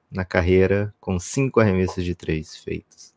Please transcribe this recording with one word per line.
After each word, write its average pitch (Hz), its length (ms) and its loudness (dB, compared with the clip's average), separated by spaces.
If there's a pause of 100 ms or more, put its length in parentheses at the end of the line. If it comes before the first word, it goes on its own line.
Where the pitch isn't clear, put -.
(100)
na 95 140 -6
carreira, 95 760 2
com 95 180 -4
cinco 131 420 0
arremessos 92 440 2
de 87 100 -4
três - 420 -6
feitos. - 600 -14